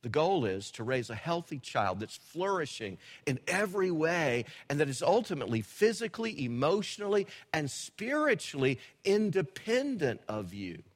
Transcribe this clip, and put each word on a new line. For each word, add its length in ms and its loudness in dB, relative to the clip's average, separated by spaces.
The 60 -4
goal 340 4
is 280 -2
to 120 -8
raise 260 -2
a 60 -6
healthy 440 -4
child 420 0
that's 160 -8
flourishing 800 -2
in 220 0
every 420 0
way 540 2
and 120 2
that 80 4
is 120 -4
ultimately 600 2
physically, 840 0
emotionally, 840 2
and 180 0
spiritually 1080 0
independent 1200 2
of 260 -6
you. 300 -10